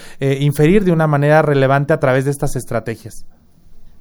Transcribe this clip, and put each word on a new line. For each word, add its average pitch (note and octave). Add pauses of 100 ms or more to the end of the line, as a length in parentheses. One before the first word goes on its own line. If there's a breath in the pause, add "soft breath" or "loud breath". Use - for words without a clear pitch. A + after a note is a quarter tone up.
(200 loud breath)
eh, C3+
inferir D3+
de F3+
una D#3+
manera D3
relevante C#3
a D3+
través C3
de C#3+
estas C#3
estrategias. A#2 (760)